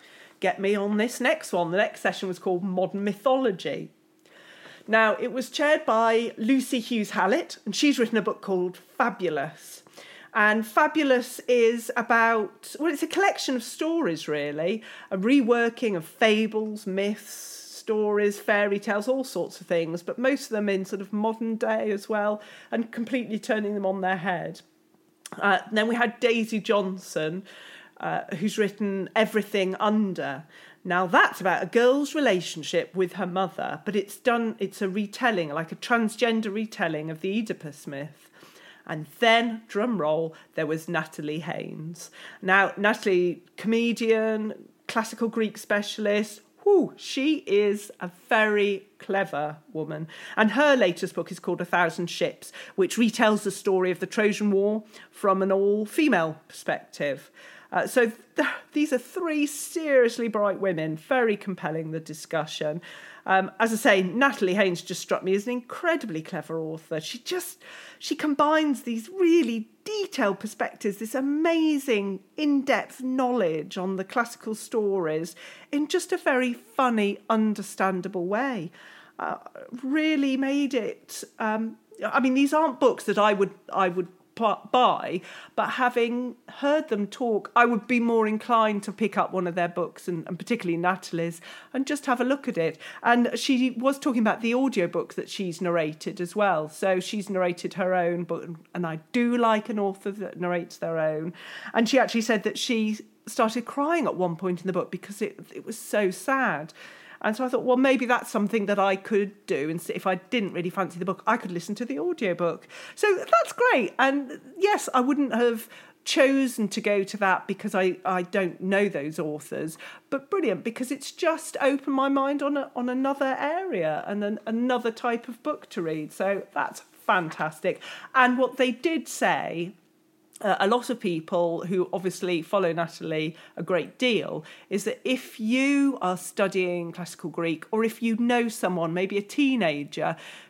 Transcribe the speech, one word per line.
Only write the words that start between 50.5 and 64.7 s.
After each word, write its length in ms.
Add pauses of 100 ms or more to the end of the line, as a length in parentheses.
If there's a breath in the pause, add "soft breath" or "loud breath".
her 220
latest 400
book 160
is 80
called 220
A 60
Thousand 420
Ships, 440 (240 loud breath)
which 200
retells 460
the 80
story 400
of 100
the 60
Trojan 440
War 340 (260 loud breath)
from 320
an 100
all-female 960
perspective. 840 (400 loud breath)
Uh, 160
so 240 (260)
th-, 120 (240 loud breath)
these 220
are 40
three 480
seriously 800
bright 300
women, 380
very 400
compelling, 540
the 100
discussion. 800 (460 loud breath)
Um, 240 (100)
as 140
I 20
say, 260
Natalie 520
Haynes 260